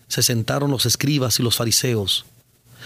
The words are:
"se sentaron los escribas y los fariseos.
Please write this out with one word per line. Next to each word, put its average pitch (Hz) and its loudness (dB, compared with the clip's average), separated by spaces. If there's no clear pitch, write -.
"se - -2
sentaron 135 0
los 127 0
escribas 131 0
y - 0
los 117 0
fariseos. 113 0